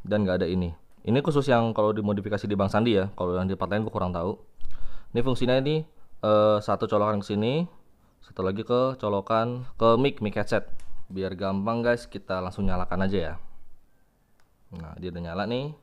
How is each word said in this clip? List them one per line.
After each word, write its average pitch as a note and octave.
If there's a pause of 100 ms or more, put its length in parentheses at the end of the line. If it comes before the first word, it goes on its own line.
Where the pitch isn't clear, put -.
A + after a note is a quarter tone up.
Dan G#2
nggak F#2
ada F2
ini. F2+ (280)
Ini A2
khusus C#3+
yang A#2
kalau G#2+
dimodifikasi G#2
di G2+
Bang G2
Sandi A2
ya. G2
Kalau F2+
yang F#2
di F#2+
tempat F#2
lain G#2+
gua -
kurang F2+
tahu. F2+ (800)
Ini A#2+
fungsinya B2+
ini, D3 (400)
eh, G#2+
satu G#2
colokan G#2
ke -
sini, B2 (560)
satu -
lagi G2
ke B2+
colokan A2+ (160)
ke A2+
mic, C#3
mic G#2
headset. G#2 (400)
Biar F#2+
gampang G2
guys, A#2+
kita F#2
langsung F#2+
nyalakan F#2
aja G2
ya. E2 (1400)
Nah, D#2+
dia F2+
udah F2
nyala F#2
nih. C3+ (100)